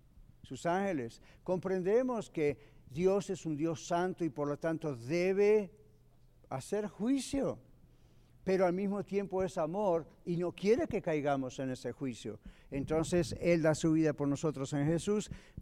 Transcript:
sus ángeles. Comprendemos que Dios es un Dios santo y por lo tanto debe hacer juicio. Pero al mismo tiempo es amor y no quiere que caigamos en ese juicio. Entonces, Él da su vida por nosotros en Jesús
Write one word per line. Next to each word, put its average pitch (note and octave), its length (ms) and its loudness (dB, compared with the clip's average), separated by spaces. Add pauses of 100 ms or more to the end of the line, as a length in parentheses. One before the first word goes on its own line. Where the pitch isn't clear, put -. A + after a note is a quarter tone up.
(420)
sus - 220 -14
ángeles. E3+ 560 -2 (240)
Comprendemos F#3+ 840 0
que D3 260 0 (320)
Dios F#3 400 0
es F#3+ 160 -8
un D#3+ 100 -2
Dios D#3 320 -4
santo F3 380 -2
y D#3+ 60 0
por C#3+ 180 -4
lo C#3+ 100 -4
tanto D#3+ 380 -4
debe F#3+ 760 2 (800)
hacer G3+ 380 -4
juicio. A#3 720 -2 (840)
Pero F#3+ 200 4
al F3 80 4
mismo G3 300 -2
tiempo F#3+ 400 -2
es F#3 160 -4
amor E3 480 0 (180)
y F3 120 -2
no E3+ 160 -2
quiere A#3 340 2
que G3 160 -4
caigamos C#3 560 0
en C3 120 -2
ese B2+ 200 -6
juicio. A#2 480 -8 (320)
Entonces, D#3 720 0
Él E3+ 200 4
da D#3 140 4
su E3 160 2
vida D#3 220 4
por C#3+ 160 -2
nosotros C#3 440 -2
en C#3+ 140 2
Jesús F3 460 0 (300)